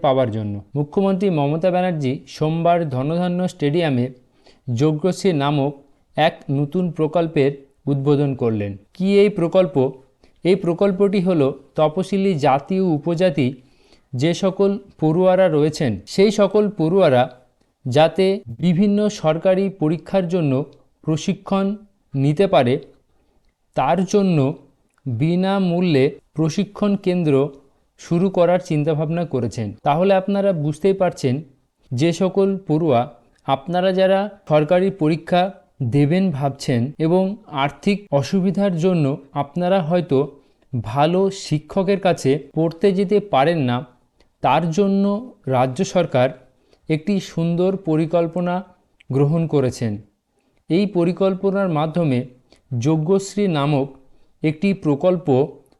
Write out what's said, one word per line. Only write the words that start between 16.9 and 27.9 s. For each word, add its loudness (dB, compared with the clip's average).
যাতে 2
বিভিন্ন 2
সরকারি 0
পরীক্ষার -2
জন্য 0
প্রশিক্ষণ -2
নিতে 2
পারে, 4
তার 0
জন্য 2
বিনামূল্যে 0
প্রশিক্ষণ -2
কেন্দ্র 0